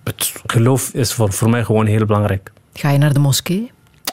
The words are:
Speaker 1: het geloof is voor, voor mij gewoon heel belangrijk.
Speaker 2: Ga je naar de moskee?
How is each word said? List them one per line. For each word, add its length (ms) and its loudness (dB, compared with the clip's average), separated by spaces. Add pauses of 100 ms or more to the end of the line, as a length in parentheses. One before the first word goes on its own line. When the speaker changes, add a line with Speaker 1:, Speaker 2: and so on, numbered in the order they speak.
Speaker 1:
het 300 -6 (120)
geloof 480 2
is 200 -2
voor, 200 0
voor 160 0
mij 140 2
gewoon 220 2
heel 200 2
belangrijk. 460 0 (220)
Speaker 2:
Ga 160 -4
je 80 2
naar 160 2
de 60 2
moskee? 520 -2 (420)